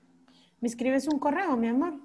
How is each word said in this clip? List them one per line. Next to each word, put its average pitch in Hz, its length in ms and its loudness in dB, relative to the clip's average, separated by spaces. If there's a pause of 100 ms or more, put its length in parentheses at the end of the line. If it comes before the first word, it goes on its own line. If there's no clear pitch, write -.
(600)
Me 233 80 -2
escribes 262 400 0
un 302 100 2
correo, 302 380 0
mi 233 120 0
amor. 294 260 0 (100)